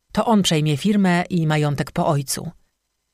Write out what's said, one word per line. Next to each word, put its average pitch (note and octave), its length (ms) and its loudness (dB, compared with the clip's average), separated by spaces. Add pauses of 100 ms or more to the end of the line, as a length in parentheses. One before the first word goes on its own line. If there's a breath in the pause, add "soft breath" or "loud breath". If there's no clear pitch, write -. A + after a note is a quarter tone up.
(120)
To - 140 0
on G#3 160 4
przejmie D3+ 340 0
firmę F#3 540 2
i E3 160 0
majątek D3 460 -2
po D#3 140 -2
ojcu”. C#3+ 440 -4 (640)